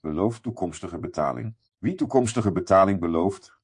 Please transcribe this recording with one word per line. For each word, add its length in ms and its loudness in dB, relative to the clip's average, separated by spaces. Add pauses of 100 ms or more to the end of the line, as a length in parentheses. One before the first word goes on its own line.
belooft 420 -2
toekomstige 560 -8
betaling. 580 -6 (220)
Wie 160 -2
toekomstige 580 0
betaling 480 4
belooft 640 -2